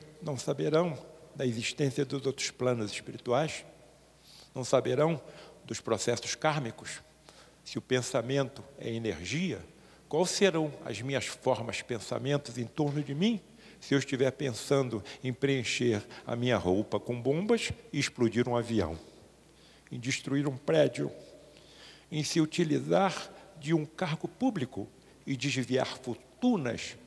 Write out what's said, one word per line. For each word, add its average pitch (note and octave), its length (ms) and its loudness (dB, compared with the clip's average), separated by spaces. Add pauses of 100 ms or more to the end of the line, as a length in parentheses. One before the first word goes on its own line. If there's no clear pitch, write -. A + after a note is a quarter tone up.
(220)
não D3+ 160 -4
saberão D#3 600 0 (380)
da C3+ 100 -4
existência B2+ 580 0
dos C3 220 -4
outros - 260 -2
planos A#2+ 400 -2
espirituais, - 720 -2 (920)
não B2+ 100 -6
saberão C3 580 2 (420)
dos - 160 -6
processos - 560 -2
kármicos. C#3+ 680 -4 (600)
Se - 140 -8
o A#2 40 -2
pensamento B2+ 840 0 (140)
é - 120 -6
energia, A2+ 760 -2 (440)
quais F3 240 2
serão D#3+ 420 2 (100)
as G#2+ 180 -8
minhas C3 260 -2
formas, G#2+ 540 -2
pensamentos B2 760 -2
em A#2+ 80 -2
torno C#3+ 360 -2
de C#3 120 -6
mim, G3+ 260 2 (400)
se - 140 0
eu C#3 60 6
estiver C3 320 2
pensando C3 720 0 (200)
em C3 80 -2
preencher A#2+ 720 2 (220)
a A#2+ 100 -2
minha A#2+ 220 2
roupa F#2+ 420 2
com A#2+ 220 -4
bombas F3+ 500 2 (220)
e D3+ 60 0
explodir A#2+ 500 2
um A#2+ 80 4
avião, G#2 420 2 (920)
em B2+ 80 -8
destruir C3+ 480 -2
um C3+ 100 -4
prédio, D3 540 2 (1000)
em D3+ 120 -2
se E3 180 2
utilizar D#3+ 920 2 (280)
de D3+ 140 0
um D#3 120 2
cargo D#3+ 420 -4
público E3 600 -2 (360)
e C#3 120 -2
desviar B2+ 500 0 (120)
fortunas - 1080 -2